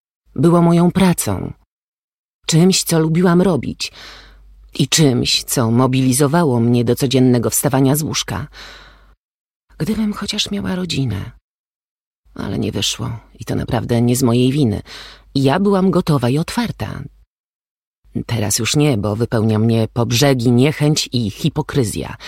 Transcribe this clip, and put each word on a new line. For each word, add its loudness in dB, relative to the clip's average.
Było 4
moją 4
pracą, 0
czymś, 4
co 0
lubiłam 2
robić -2
i 0
czymś, 2
co -2
mobilizowało 2
mnie 2
do 0
codziennego 2
wstawania 2
z -4
łóżka. -6
Gdybym -2
chociaż -6
miała -6
rodzinę. -4
Ale -8
nie -4
wyszło -6
i -14
to -6
naprawdę -2
nie 2
z -2
mojej 2
winy. 0
Ja 2
byłam 2
gotowa 2
i 0
otwarta. -6
Teraz -4
już -2
nie, 2
bo -2
wypełnia 0
mnie 2
po 0
brzegi 2
niechęć 2
i -2
hipokryzja. -4